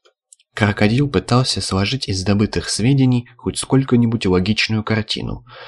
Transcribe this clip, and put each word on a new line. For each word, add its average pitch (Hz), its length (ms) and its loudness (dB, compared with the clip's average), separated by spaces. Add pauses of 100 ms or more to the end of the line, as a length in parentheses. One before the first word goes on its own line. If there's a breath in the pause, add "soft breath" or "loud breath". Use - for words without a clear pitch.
(540)
Крокодил 110 540 2
пытался 123 520 0
сложить 98 480 -2
из 95 160 -4
добытых 101 440 0
сведений 127 680 2
хоть - 220 -6
сколько-нибудь 120 680 2
логичную 101 560 0
картину. - 640 -4 (240 loud breath)